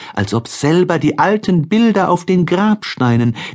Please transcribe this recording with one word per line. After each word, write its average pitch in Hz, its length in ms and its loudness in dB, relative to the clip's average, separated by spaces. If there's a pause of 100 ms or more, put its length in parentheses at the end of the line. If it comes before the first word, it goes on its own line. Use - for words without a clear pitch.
(140)
als 98 180 -4
ob 113 140 -4
selber 165 540 0
die - 180 0
alten 185 500 0
Bilder 208 400 2
auf 175 160 0
den 180 220 0
Grabsteinen, 127 920 0 (180)